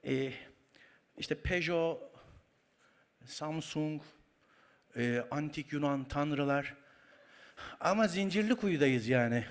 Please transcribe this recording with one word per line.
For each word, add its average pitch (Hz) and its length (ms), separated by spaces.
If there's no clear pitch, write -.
e, 135 240
işte - 180
Peugeot, 165 640
Samsung, 156 760
e, 120 340
antik 147 420
Yunan 143 300
tanrılar 143 720
ama 208 280
Zincirlikuyu'dayız 180 1000
yani. 120 420